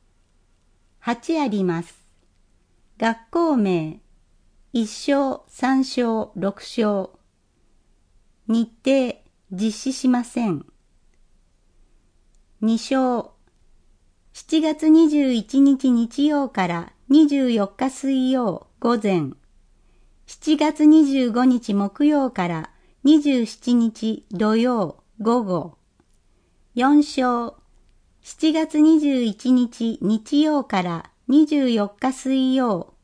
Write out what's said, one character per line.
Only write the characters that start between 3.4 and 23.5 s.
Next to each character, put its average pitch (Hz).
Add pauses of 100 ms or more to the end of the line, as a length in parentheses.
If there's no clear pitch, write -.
名、 175 (720)
一 233
章、 277
三 262
章、 233
六 196
章。 208 (1300)
日 226 (140)
程、 262 (340)
実 208
施 262
し 262
ま 247
せ 233
ん。 151 (2000)
二 220
章、 254 (1000)
七 -
月 311
二 311
十 277
一 240
日 269
日 233
曜 285
か 185
ら 170 (160)
二 302
十 269
四 202
日 262
水 262
曜 240 (100)
午 233
前、 170 (960)
七 -
月 302
二 311
十 269
五 247
日 247
木 202
曜 277
か 180
ら 165 (320)
二 294
十 262
七 -